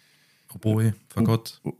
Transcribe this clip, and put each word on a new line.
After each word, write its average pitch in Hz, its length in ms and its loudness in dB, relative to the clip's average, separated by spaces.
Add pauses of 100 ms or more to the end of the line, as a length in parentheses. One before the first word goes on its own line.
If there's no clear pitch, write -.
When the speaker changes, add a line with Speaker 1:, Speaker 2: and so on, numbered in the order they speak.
(540)
Speaker 1:
Oboe, 110 400 0 (160)
Fagott. - 540 0
Speaker 2:
O-, - 160 -6